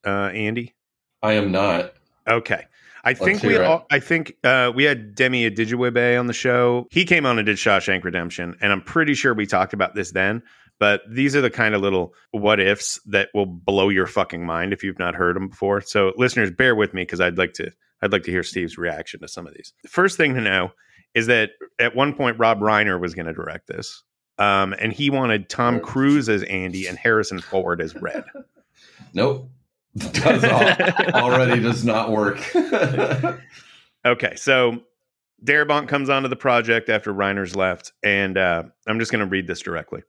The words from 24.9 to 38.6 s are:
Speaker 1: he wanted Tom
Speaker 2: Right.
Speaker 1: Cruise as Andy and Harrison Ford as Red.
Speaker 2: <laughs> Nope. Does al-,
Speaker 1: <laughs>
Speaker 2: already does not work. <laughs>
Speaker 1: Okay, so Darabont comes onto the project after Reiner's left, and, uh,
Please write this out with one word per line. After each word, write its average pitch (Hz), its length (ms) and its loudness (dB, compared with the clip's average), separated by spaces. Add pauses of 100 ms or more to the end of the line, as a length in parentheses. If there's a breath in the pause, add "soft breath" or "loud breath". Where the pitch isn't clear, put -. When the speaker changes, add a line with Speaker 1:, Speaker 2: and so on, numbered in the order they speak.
Speaker 1:
he 139 180 -2
wanted 120 380 0
Tom 120 280 0
Speaker 2:
Right. 113 80 -4
Speaker 1:
Cruise 139 440 2
as 104 140 2
Andy 92 460 -6
and 90 100 -10
Harrison 107 420 0
Ford 87 400 -2
as 80 140 -6
Red. - 340 -8
Speaker 2:
<laughs> - 60 -20 (800 soft breath)
Nope. 117 340 -2 (480)
Does - 480 0
al-, 208 680 2
Speaker 1:
<laughs> - 0 -
Speaker 2:
already 123 480 2
does 117 240 0
not 110 240 0
work. 107 280 0 (160)
<laughs> 277 840 0 (640 loud breath)
Speaker 1:
Okay, 120 320 0
so 123 460 2 (600)
Darabont 147 440 2
comes 139 220 -2
onto 135 180 0
the 123 80 -4
project 117 540 2
after 107 240 0
Reiner's 98 420 -2
left, 92 360 -2 (120)
and, 98 340 2
uh, 85 240 2 (240)